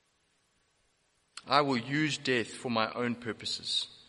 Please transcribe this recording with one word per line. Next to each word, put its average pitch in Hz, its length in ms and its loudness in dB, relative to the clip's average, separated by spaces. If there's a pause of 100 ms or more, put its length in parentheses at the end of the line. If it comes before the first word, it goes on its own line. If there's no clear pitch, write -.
(1500)
I 139 160 6
will 139 160 2
use 143 400 0
death 123 380 0
for 127 160 -6
my 110 220 2
own 120 200 0
purposes, - 760 -6 (220)